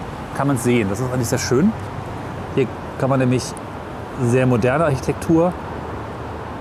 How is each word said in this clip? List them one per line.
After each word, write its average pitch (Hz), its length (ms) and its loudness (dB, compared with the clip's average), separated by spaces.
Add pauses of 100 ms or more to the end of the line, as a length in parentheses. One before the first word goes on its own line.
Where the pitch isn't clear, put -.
(360)
kann 139 120 0
man's 131 180 0
sehen. 120 240 4
Das 101 100 -2
ist 131 140 -2
eigentlich 123 160 0
sehr 127 80 2
schön. 151 340 4 (840)
Hier 135 120 4 (320)
kann 131 100 2
man 135 100 4
nämlich 127 240 4 (880)
sehr 127 160 6
moderne 127 380 4
Architektur 160 680 2 (1080)